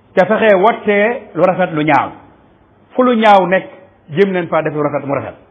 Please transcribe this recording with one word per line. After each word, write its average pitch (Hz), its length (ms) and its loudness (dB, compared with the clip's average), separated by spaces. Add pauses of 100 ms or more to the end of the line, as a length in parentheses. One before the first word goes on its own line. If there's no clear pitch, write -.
(140)
te 185 120 2
fexee 208 320 2
wattee 208 640 0 (140)
lu 160 80 -4
rafet 180 300 0
lu 151 100 -4
ñaaw. 135 260 0 (840)
Fu 254 80 2
lu 247 120 2
ñaaw 208 320 4
nekk, 190 180 -2 (440)
jéem 185 240 0
leen 175 140 -4
faa 160 160 -2
def 151 100 -6
lu 151 80 -4
rafet 143 240 -4
mu 135 80 -6
rafet. 110 220 -8 (160)